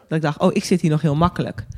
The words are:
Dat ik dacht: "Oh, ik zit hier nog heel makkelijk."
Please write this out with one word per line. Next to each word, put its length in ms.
Dat 100
ik 40
dacht: 180
"Oh, 140
ik 100
zit 180
hier 100
nog 100
heel 140
makkelijk." 500